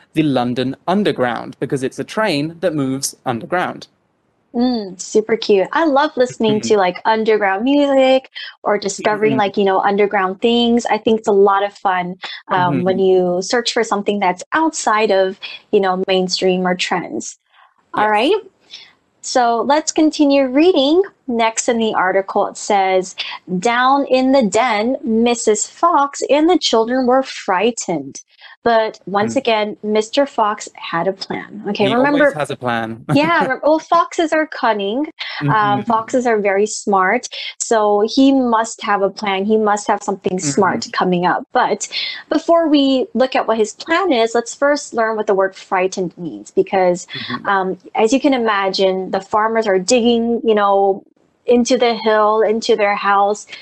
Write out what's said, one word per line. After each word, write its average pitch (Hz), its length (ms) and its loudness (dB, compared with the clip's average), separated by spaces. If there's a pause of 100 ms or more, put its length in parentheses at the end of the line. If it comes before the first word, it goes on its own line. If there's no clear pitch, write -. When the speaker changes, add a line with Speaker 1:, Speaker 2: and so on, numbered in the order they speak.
(120)
Speaker 1:
the 156 120 0
London 127 520 -2 (140)
Underground 127 720 -2
because 135 220 -4
it's 127 160 -6
a 127 40 -6
train 165 560 -4
that 165 160 -2
moves 135 400 -4 (100)
underground. 131 600 -6 (640)
Speaker 2:
Mm, 233 480 -4
super 220 360 -2
cute. 196 340 0
I 311 140 0
love 294 320 0
listening 220 420 0
Speaker 1:
Mm-hmm. 226 160 -8
Speaker 2:
to, - 20 4
like, 180 280 0
underground 214 580 0
music 269 640 2 (320)
or 214 160 0
discovering, 208 540 -2
Speaker 1:
Mm-hmm. 220 80 0
Speaker 2:
like, 196 180 -2
you 208 60 2
know, 190 160 2
underground 202 640 0
things. 233 440 2
I 214 140 0
think 220 200 2
it's - 80 -12
a 220 40 4 (200)
lot 196 120 2
of 202 100 -4
fun, 180 420 -2 (340)
um, 180 340 0
when 185 140 0
Speaker 1:
Mm-hmm. 190 80 2 (300)
Speaker 2:
you 185 60 -2
search 240 320 -2
for 233 120 0
something 208 340 -2
that's 185 320 0
outside 226 600 0
of, 190 280 0 (320)
you 208 80 4
know, 185 280 0
mainstream 185 600 0
or 180 80 0
trends. - 640 -8 (560)
All 208 80 0
Speaker 1:
Yes. 214 80 0
Speaker 2:
right. 254 240 2 (840)
So 233 400 0
let's 285 300 0
continue 285 560 2
reading. 302 540 4 (260)
Next 226 420 -2
in 233 80 2
the 220 160 0
article, 190 540 0
it - 100 -10
says, 190 580 0 (420)
"Down 254 500 2
in 262 260 2
the 269 100 4
den, 220 580 0
Missus 233 640 0
Fox 294 640 0
and 311 200 4
the 359 80 4
children 240 500 0
were 262 160 4
frightened. 185 960 -4 (420)
But 220 440 0
once 208 280 -2
Speaker 1:
Mm. 277 40 0
Speaker 2:
again, 214 460 -2
Mister 214 420 0
Fox 214 500 -2
had 170 320 -6
a 196 60 0
plan." - 560 -12
Okay, 208 180 0
Speaker 1:
He 214 80 0
Speaker 2:
remember 285 300 2
Speaker 1:
always 277 80 4
has 143 160 -4
a 131 80 -8
plan. 113 520 -4
<laughs> - 40 0
Speaker 2:
yeah, 311 320 2
re-, 262 180 -4
well, 311 160 2
foxes 339 540 0
are 311 140 0
cunning. 220 600 -2 (340)
Um, 143 60 -2
Speaker 1:
Mm-hmm. 208 340 2 (120)
Speaker 2:
foxes 240 340 -2
are 220 100 2
very 202 280 0
smart. 202 640 0 (300)
So 208 440 2 (140)
he 269 180 6
must 226 500 0
have 202 180 -2
a 196 80 2
plan. 196 360 -4
He 214 120 2
must 208 300 0
have 202 160 0
something 196 340 -4
Speaker 1:
Mm-hmm. 160 180 -4
Speaker 2:
smart 175 360 0
coming 180 340 0
up. - 280 -2
But 214 340 0 (420)
before 330 380 2
we 269 460 2
look 254 220 0
at - 120 0
what 226 100 0
his 214 160 0
plan 339 380 -2
is, 226 240 2
let's 233 180 -4
first 285 400 -2
learn 220 220 -2
what 214 120 -4
the 202 140 2
word 190 140 -2
"frightened" 185 600 -4
means. 120 340 -12
Because, 185 560 0
Speaker 1:
Mm-hmm. - 400 -12
Speaker 2:
um, 190 300 -2 (180)
as 214 180 2
you 262 60 4
can 277 140 2
imagine, 196 800 0
the 196 100 -2
farmers 220 460 0
are 190 120 2
digging, 233 640 2
you 226 120 2
know, 196 480 2 (420)
into 240 320 2
the 240 160 2
hill, 214 480 2
into 220 320 0
their 208 220 0
house. 202 500 0 (160)